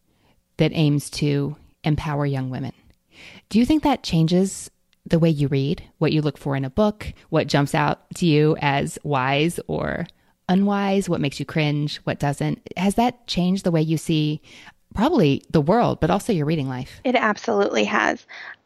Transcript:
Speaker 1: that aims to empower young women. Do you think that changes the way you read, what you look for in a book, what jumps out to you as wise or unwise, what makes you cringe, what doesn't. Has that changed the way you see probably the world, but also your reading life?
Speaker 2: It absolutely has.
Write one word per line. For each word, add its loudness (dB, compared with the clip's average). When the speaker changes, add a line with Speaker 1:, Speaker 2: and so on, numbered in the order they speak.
Speaker 1:
that 2
aims 2
to -2
empower -2
young -4
women. -10
Do 0
you 4
think 2
that 0
changes 0
the 2
way 4
you 2
read, -2
what 0
you 2
look -2
for -6
in -4
a -6
book, 0
what 0
jumps 2
out -2
to -2
you 4
as -2
wise -2
or -6
unwise, 0
what 0
makes -4
you -6
cringe, -2
what -6
doesn't. -2
Has 0
that -2
changed 0
the 0
way 4
you 0
see 0
probably 2
the 4
world, 2
but 0
also -2
your 0
reading -2
life? -10
Speaker 2:
It 0
absolutely 0
has. -2